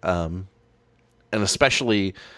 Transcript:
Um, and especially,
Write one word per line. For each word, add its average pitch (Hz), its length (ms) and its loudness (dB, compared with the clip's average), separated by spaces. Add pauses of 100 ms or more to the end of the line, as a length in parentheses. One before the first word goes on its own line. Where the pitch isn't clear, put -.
Um, 87 460 -2 (840)
and 107 120 0
especially, 107 720 2 (240)